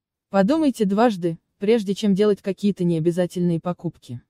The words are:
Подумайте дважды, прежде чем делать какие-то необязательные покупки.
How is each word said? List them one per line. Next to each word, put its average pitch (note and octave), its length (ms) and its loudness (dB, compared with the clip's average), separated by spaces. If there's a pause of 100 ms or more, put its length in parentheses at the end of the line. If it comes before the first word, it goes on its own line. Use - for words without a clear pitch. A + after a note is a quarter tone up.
(320)
Подумайте A#3+ 520 2
дважды, F#3+ 540 0 (220)
прежде G3+ 360 0
чем G3+ 180 0
делать G3+ 280 2
какие-то G3 420 -2
необязательные E3+ 800 0
покупки. D3+ 680 -10